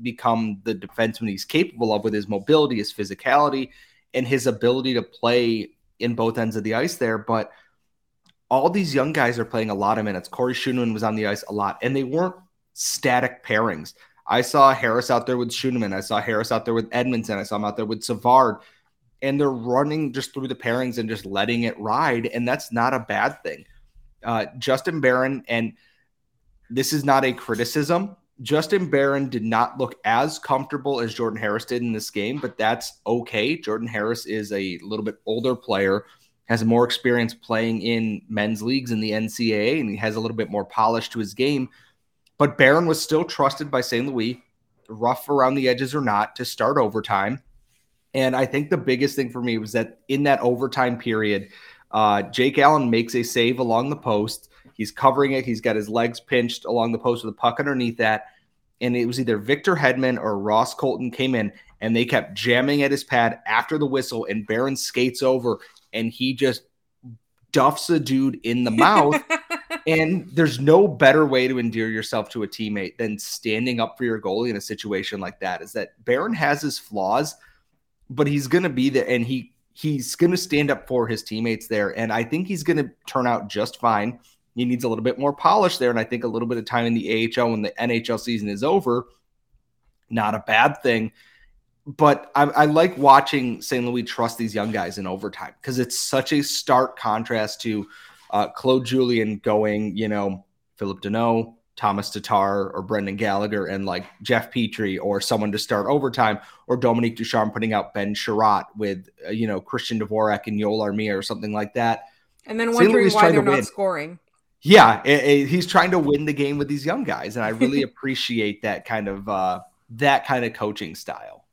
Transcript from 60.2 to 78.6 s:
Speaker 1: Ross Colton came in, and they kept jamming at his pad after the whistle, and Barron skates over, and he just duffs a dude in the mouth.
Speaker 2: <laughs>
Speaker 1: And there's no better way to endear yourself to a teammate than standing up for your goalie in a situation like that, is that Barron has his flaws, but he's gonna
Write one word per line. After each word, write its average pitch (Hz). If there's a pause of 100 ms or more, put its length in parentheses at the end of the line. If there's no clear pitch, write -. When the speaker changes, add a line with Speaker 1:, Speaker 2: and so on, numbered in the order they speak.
Speaker 1:
Ross 107
Colton 127
came 131
in, 107 (300)
and 113
they 117
kept 117
jamming 127
at 139
his 139
pad 117
after 117
the 147
whistle, 127
and 104
Barron 127
skates 123
over, 123 (320)
and 113
he 127
just 127 (880)
duffs 139
a 165
dude 135
in 120
the 120
mouth. 156
Speaker 2:
<laughs> 320 (540)
Speaker 1:
And 160
there's 139
no 160
better 147
way 131
to 127
endear 113
yourself 110
to 110
a 101
teammate 104
than 107
standing 113
up 113
for 131
your 113
goalie 104
in 110
a 101
situation 104
like 95
that, 90
is 87
that 107 (120)
Barron 151
has 147
his 143
flaws, 107 (760)
but 143
he's 143
gonna 175